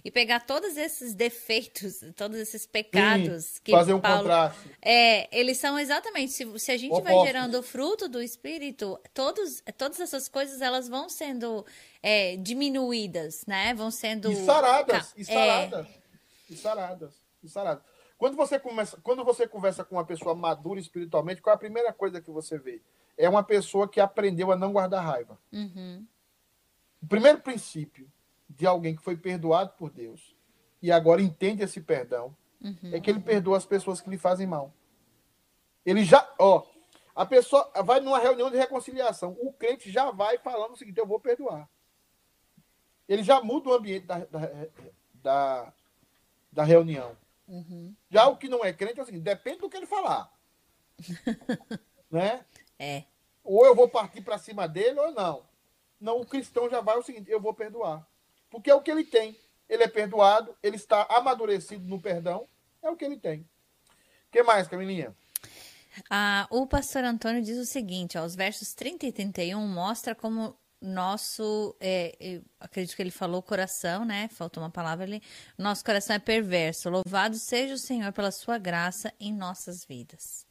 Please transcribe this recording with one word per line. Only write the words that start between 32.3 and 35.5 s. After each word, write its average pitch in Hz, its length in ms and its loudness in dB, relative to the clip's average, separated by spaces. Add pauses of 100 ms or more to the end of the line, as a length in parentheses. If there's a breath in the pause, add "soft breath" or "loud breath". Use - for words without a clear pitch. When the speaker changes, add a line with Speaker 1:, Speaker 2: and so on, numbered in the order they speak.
Speaker 1:
Uhum. 180 320 -12
Speaker 2:
é 165 80 -4
que 208 100 0
ele 208 100 0
perdoa 196 360 2
as 185 100 -2
pessoas 190 340 -2
que - 100 -14
lhe 190 80 -8
fazem 185 280 0
mal. 151 260 -6 (1120)